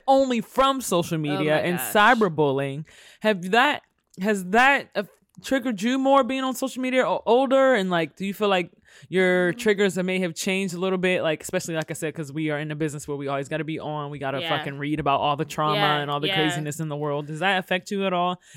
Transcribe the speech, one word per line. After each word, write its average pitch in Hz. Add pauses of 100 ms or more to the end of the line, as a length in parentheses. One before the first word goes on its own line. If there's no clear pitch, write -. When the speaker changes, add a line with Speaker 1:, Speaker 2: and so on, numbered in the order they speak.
Speaker 1:
only 262
from 269
social 170
Speaker 2:
Oh 156
Speaker 1:
media 151
Speaker 2:
my 151
Speaker 1:
and 175
Speaker 2:
gosh. 127
Speaker 1:
cyberbullying. 156 (360)
Have 185
that, 262 (380)
has 196
that, 254
uh, - (400)
triggered 247
you 247
more 269
being 262
on 262
social 254
media 254
o-, 175
older? 262
And, 190
like, 165
do 190
you 196
feel 208
like 180 (380)
your 180
Speaker 2:
Mm-hmm. 196
Speaker 1:
triggers 196
may 185
have 175
changed 190
a 180
little 185
bit? 180
Like, 156
especially, 175
like 156
I -
said, 156
'cause 147
we 156
are 147
in 151
a 151
business 147
where 143
we 139
always 139
gotta 156
be 151
on, 147
we 147
gotta 135
Speaker 2:
Yeah. 160
Speaker 1:
fucking 147
read 147
about 139
all 143
the 156
trauma 151
Speaker 2:
Yeah, 151
Speaker 1:
and 143
all 143
the 151
Speaker 2:
yeah. 190
Speaker 1:
craziness 175
in 160
the 147
world. 147
Does 156
that 185
affect 185
you 196
at 185
all 180 (180)